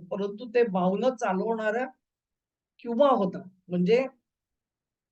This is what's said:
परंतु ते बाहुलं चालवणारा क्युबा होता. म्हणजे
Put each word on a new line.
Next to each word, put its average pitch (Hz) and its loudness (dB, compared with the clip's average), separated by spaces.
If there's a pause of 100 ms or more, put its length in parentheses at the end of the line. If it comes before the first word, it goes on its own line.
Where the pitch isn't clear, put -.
परंतु 202 -8
ते 240 2
बाहुलं 196 0
चालवणारा 214 -2 (920)
क्युबा 240 2
होता. 202 0 (200)
म्हणजे 180 2 (1040)